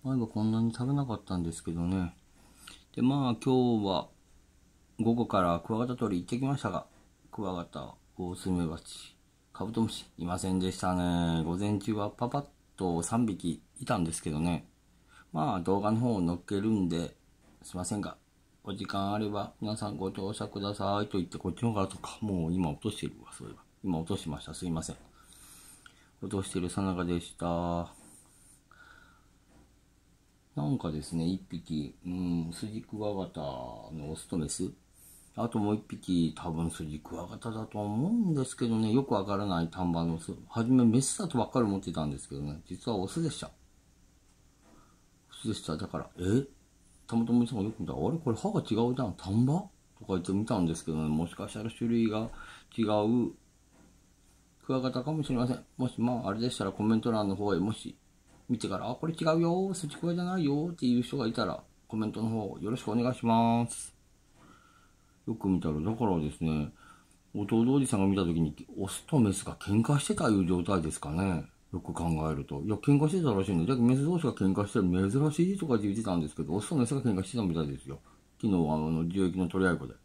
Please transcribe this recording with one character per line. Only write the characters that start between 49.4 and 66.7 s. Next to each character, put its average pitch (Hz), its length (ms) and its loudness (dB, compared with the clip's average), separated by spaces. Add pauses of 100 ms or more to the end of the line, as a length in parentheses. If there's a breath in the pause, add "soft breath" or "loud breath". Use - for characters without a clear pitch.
葉？」 170 240 2 (300)
と - 60 -18
か 98 80 -2
言 92 60 2
っ 87 40 -2
て 95 100 -2
見 101 140 0
た 113 120 0
ん 87 80 4
で 82 80 2
す - 100 -8
け 82 80 -2
ど 78 60 0
ね、 78 100 0
も 78 180 2
し - 80 -12
か 101 120 -8
し - 60 -12
た 107 100 -8
ら 113 80 -4
種 117 200 -4
類 117 180 4
が 107 220 -2 (480 loud breath)
違 113 40 2
う 107 500 4 (1300)
ク 139 80 -4
ワ 131 80 2
ガ 127 100 0
タ 127 120 -4
か 147 100 -2
も 156 100 -2
し 143 80 -4
れ 127 60 2
ま 120 100 2
せ 127 60 0
ん。 - 100 -6 (140)
も 127 120 0
し、 - 120 -6
ま 120 240 0
あ、 98 40 0
あ 98 40 0
れ 110 80 -4
で 123 100 0
し - 60 -8
た 104 80 -2
ら 95 80 -2
コ 107 100 -4
メ 110 140 6
ン 110 60 4
ト 123 80 2
欄 107 180 2
の 95 80 0
方 101 180 2
へ、 85 40 4
も 104 160 2
し - 220 -12 (520)
見 117 100 0
て - 80 -4
か 92 120 -2
ら、 95 120 -4
「あ、 127 40 -4
こ 160 140 -4
れ 165 60 -2
違 160 100 -4 (100)
う 165 80 4
よ、 180 320 2
ス 151 140 -6
ジ - 80 -10
ク 165 100 -6
ワ 170 80 0
じ 175 60 -2
ゃ 175 40 -2
な 180 140 -2
い 165 60 2
よ」 147 280 2
っ - 20 -10
て 131 120 -2
い 123 120 4
う 123 40 2
人 135 160 -4
が 113 80 0
い 113 80 -2
た 117 100 0
ら、 80 180 -2 (240)
コ 110 120 -6
メ 107 80 0
ン 107 60 -2
ト 107 100 -4
の 113 80 0
方 110 280 -4
よ 104 120 -4
ろ 127 60 0
し - 60 -10
く - 80 -4
お 110 40 -2
願 120 180 2
い - 20 -4
し - 120 -4
ま 117 400 4
す。 - 280 -12 (1300 soft breath)
よ 117 80 -2
く 101 140 -2
見 90 120 4
た 80 80 0
ら、 76 120 0
だ 104 140 0
か 113 120 0
ら 90 120 4
で 76 140 -2
す - 100 -16
ね、 76 300 0 (600 loud breath)